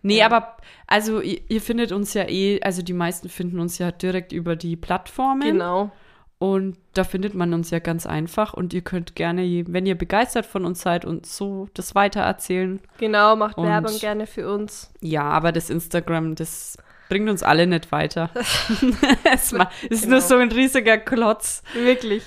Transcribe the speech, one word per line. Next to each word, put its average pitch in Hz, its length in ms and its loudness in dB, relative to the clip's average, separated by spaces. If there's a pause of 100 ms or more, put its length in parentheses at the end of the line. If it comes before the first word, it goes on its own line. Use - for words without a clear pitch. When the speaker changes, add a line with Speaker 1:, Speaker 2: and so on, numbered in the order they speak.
Speaker 1:
Nee, 208 160 4
Speaker 2:
ja. 214 80 8
Speaker 1:
aber, 233 300 2 (300)
also, 214 340 2
ihr, - 280 -4
ihr 220 120 -2
findet 233 300 -2
uns 202 240 -4
ja 202 140 -2
eh, 196 340 0
also 185 180 -2
die 180 120 -8
meisten 175 360 -4
finden 175 300 -6
uns 170 200 -4
ja 175 120 -2
direkt 185 420 -4
über 170 220 -4
die 165 220 -6
Plattformen. 262 640 -2
Speaker 2:
Genau. 208 500 0 (480)
Speaker 1:
Und 190 380 -2 (180)
da 185 80 2
findet 196 320 -4
man 175 200 0
uns 165 160 -2
ja 165 100 -2
ganz 165 260 -4
einfach. 165 480 -4
Und 175 180 -6
ihr 175 100 -4
könnt 175 340 -8
gerne, 170 260 -2
je-, 175 240 0
wenn 180 180 -2
ihr 190 140 2
begeistert 220 480 0
von 185 180 -4
uns 180 180 -4
seid, 175 220 0
uns - 320 -8
so 196 380 -8
das - 220 -6
weitererzählen. 190 840 0 (180)
Speaker 2:
Genau, 214 360 6
macht 214 240 -2
Speaker 1:
Und 170 80 0
Speaker 2:
Werbung 214 320 0
gerne 214 300 -4
für - 240 -8
uns. 208 480 -8
Speaker 1:
Ja, 156 240 -2
aber 156 260 2
das 165 200 -4
Instagram, 165 680 -2
das - 420 -12 (300)
bringt 202 200 0
uns 196 140 0
alle 160 240 4
nicht 170 240 0
weiter. 156 440 -2
<laughs> 254 1000 2
Es - 200 0
ma-, 185 180 2 (200)
es 220 120 0
ist 220 60 -2
nur 262 100 8
Speaker 2:
Genau. 262 100 2
Speaker 1:
so 262 80 8
ein 240 160 4
riesiger 240 460 4
Klotz. 226 640 -2 (120)
Speaker 2:
Wirklich, 240 520 2